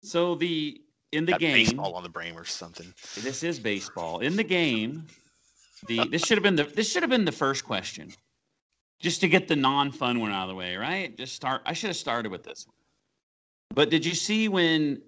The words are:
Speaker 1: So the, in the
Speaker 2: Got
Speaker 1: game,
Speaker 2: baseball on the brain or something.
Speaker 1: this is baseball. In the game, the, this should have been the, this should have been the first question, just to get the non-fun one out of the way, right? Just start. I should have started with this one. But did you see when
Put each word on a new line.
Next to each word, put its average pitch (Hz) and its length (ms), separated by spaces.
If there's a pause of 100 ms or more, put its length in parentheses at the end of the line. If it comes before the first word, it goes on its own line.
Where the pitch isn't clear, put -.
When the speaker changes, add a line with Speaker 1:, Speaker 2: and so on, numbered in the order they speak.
Speaker 1:
So 170 320
the, 156 440 (300)
in 156 140
the 175 80
Speaker 2:
Got 165 80
Speaker 1:
game, 156 140
Speaker 2:
baseball 113 400
on 90 100
the 87 40
brain 85 280
or 82 80
something. 87 500 (220)
Speaker 1:
this 131 260
is 165 160
baseball. 95 640
In 151 160
the 220 80
game, 156 640 (800)
the, 117 200
this 160 140
should 226 160
have 185 60
been 196 120
the, 147 80
this 208 260
should - 120
have 285 80
been 240 140
the 156 80
first 135 320
question, 95 480 (880)
just 165 220
to 185 60
get 170 200
the 160 80
non-fun 135 640
one 107 100
out 95 140
of 92 40
the 92 60
way, 90 220
right? 147 420
Just 127 160
start. 131 320
I 151 60
should 185 160
have 175 80
started 117 340
with 92 140
this - 220
one. - 100 (1000)
But 147 160
did 160 160
you 175 80
see 214 340
when 160 600